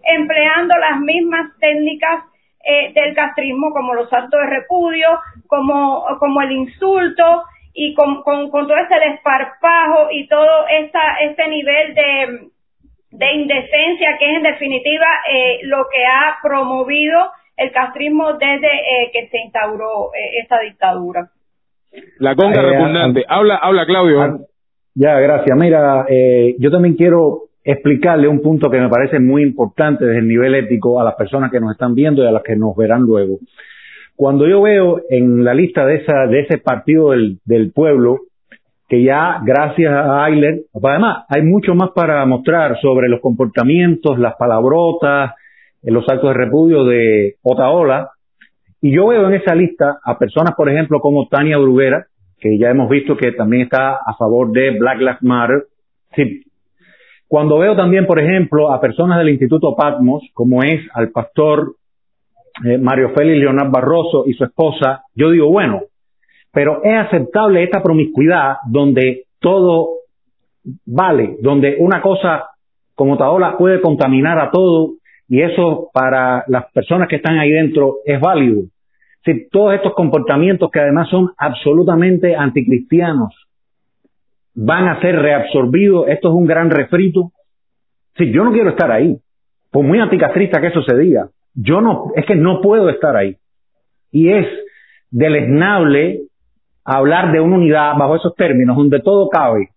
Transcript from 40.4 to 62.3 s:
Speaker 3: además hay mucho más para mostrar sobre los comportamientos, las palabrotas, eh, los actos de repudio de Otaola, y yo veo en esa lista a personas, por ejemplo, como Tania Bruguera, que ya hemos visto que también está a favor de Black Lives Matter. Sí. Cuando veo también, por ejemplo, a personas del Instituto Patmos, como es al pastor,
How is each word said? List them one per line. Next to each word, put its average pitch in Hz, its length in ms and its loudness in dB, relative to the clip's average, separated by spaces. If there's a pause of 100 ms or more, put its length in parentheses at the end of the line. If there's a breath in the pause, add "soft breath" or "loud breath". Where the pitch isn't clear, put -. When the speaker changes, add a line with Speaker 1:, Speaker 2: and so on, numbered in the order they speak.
Speaker 3:
además 147 560 -2
hay 147 140 0
mucho 180 320 2
más 185 160 0
para 156 340 0
mostrar 131 560 0
sobre 127 260 2
los 120 140 0
comportamientos, 135 960 0
las 117 180 -2
palabrotas, 139 1000 0 (480 soft breath)
eh, 117 80 -4
los 120 180 0
actos 135 200 0
de 127 40 0
repudio 139 520 2
de 110 580 0
Otaola, 135 680 0 (720 soft breath)
y 139 140 2
yo 190 120 4
veo 220 200 2
en 196 80 2
esa 180 180 -2
lista 165 500 0
a 120 140 -4
personas, 156 380 -2
por 147 140 0
ejemplo, 151 320 0
como 143 260 0
Tania 147 300 0
Bruguera, 135 480 2 (340)
que 107 180 0
ya 117 120 2
hemos 127 200 0
visto 143 260 0
que 120 180 -2
también 120 300 0
está 131 300 -2
a 110 240 -8
favor 117 340 0
de 131 280 0
Black 123 200 -2
Lives 127 220 -2
Matter. 123 420 0 (520)
Sí. 147 280 -4 (840 soft breath)
Cuando 151 320 2
veo 202 160 2
también, 185 320 2
por 165 120 2
ejemplo, 151 540 0
a 127 80 -2
personas 170 380 0
del 156 100 2
Instituto 139 480 0
Patmos, 147 460 0 (100)
como 123 300 0
es 156 180 0 (140)
al 113 160 -4
pastor, 151 640 -2 (880)